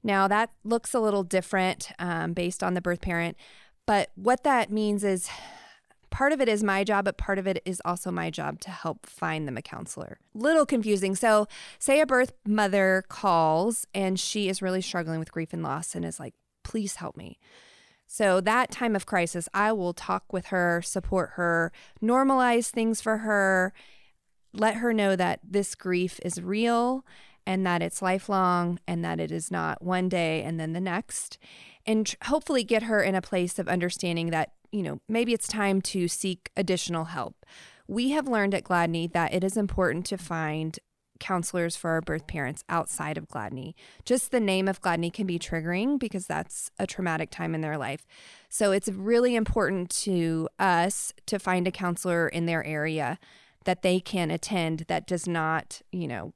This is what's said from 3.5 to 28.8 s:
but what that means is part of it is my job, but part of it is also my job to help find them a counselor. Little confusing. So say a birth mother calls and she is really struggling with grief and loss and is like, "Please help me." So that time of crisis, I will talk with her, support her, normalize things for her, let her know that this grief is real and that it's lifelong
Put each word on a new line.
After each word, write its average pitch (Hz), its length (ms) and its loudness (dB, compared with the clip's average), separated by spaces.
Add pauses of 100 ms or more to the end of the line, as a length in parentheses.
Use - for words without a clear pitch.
but 208 300 2
what 240 280 2
that 254 260 4
means 208 360 0
is 185 240 0 (800)
part 285 240 2
of 277 80 2
it 233 80 4
is 214 120 2
my 202 220 2
job, 202 220 2
but 190 120 -2
part 196 220 -2
of 185 80 -2
it 190 160 0
is 185 220 -6
also 180 260 -4
my 165 180 -4
job 151 300 -6
to - 100 -12
help 170 360 -8
find 156 420 -4
them 131 80 -6
a 113 60 -8
counselor. - 580 -12 (140)
Little 294 320 4
confusing. 202 500 0
So 214 320 4 (320)
say 277 220 4
a 311 40 6
birth 254 280 2 (120)
mother 196 600 4
calls 170 880 2
and 190 240 0
she 202 300 -2
is 190 120 -2
really 185 200 0
struggling 165 380 -4
with 160 120 -8
grief 165 220 -6
and 165 100 -4
loss 151 320 -6
and 175 80 -4
is 165 160 -8
like, - 140 -14 (300)
"Please 208 340 -4
help - 180 -10
me." - 240 -16 (680)
So 190 360 4
that 220 280 2
time 233 260 0
of 190 100 -2
crisis, 175 480 0
I 208 180 4
will 180 220 0
talk - 380 -4
with 180 160 -4
her, 175 360 2
support - 480 -2
her, 170 400 0 (300)
normalize 247 680 4
things 226 320 0
for 220 180 0
her, 196 540 4 (800)
let 214 220 2
her 233 180 0
know 196 220 4
that 180 280 0
this 196 300 -2
grief 180 500 -2
is 180 160 -6
real 233 680 0 (420)
and 190 180 0
that 175 160 2
it's 170 200 -4
lifelong 185 840 2